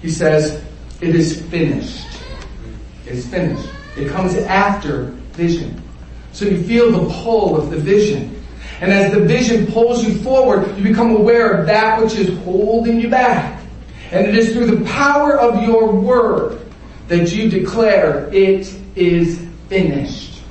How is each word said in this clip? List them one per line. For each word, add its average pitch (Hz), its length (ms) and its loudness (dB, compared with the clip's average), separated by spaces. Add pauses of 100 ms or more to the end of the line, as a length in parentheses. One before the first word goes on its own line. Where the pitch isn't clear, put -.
he 170 80 -8
says, 156 520 2 (400)
"It 170 140 0
is 160 280 0
finished." - 640 -4 (1000)
It 123 80 -10
is 123 120 -8
finished. - 400 -4 (300)
It 139 140 -6
comes 185 260 -2
after 190 760 -2 (200)
vision. 170 500 -2 (500)
So - 120 -8
you 180 180 0
feel 233 300 4
the 170 220 0
pull 202 420 0
of 151 140 -2
the 165 60 -6
vision. 170 540 2 (500)
And 185 120 2
as 190 200 4
the 208 80 4
vision 233 460 2
pulls 226 380 2
you 208 100 0
forward, 254 640 2
you 196 80 -4
become 226 320 4
aware 226 340 4
of 165 160 0
that 220 340 2
which 226 140 0
is 185 300 0
holding 226 560 0
you 233 80 -2
back. - 520 0 (520)
And 196 140 2
it 214 100 2
is 226 160 4
through 240 140 2
the - 180 2
power 285 540 2
of 220 260 2
your 226 280 4
word 233 680 2 (500)
that 170 240 2
you 214 180 0
declare, 190 840 2
"It 190 360 2 (260)
is 175 460 2 (280)
finished." - 720 -4 (120)